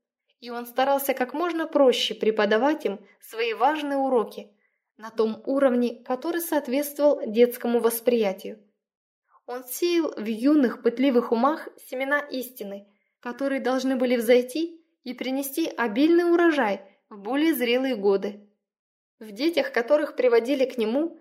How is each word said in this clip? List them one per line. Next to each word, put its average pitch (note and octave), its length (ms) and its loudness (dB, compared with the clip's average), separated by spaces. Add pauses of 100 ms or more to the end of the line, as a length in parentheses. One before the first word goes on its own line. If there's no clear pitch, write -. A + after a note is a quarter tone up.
(400)
и A#3+ 100 -16
он A#3+ 160 -10
старался C4+ 480 0
как B3+ 200 -4
можно D#4+ 340 -4
проще C4 480 4
преподавать A3 680 0
им G3+ 220 -6 (140)
свои A3+ 340 -6
важные C#4 440 0
уроки B3 520 -2 (460)
на A3 140 -16
том A3 360 -2
уровне, B3 580 0
который D#4+ 360 -4
соответствовал C#4+ 840 0
детскому A#3+ 540 2
восприятию. A3 840 -2 (840)
Он B3 160 -12
сеял E4+ 540 -2
в G#3+ 100 -8
юных A#3+ 560 2
пытливых A#3+ 480 2
умах C4 380 0 (200)
семена C4+ 300 -2
истины, A#3 680 -10 (320)
которые C4+ 400 -4
должны C4 340 0
были B3 220 2
взойти B3 680 0 (200)
и B3 100 -10
принести C4+ 540 -4
обильный D#4+ 640 2
урожай D4 480 2 (280)
в G#3 100 -20
более C#4 340 0
зрелые B3 420 0
годы. G3+ 540 -2 (680)
В G#3+ 140 -18
детях, C#4 380 -2
которых C#4+ 460 0
приводили B3 480 2
к B3+ 140 -4
нему, B3 420 -2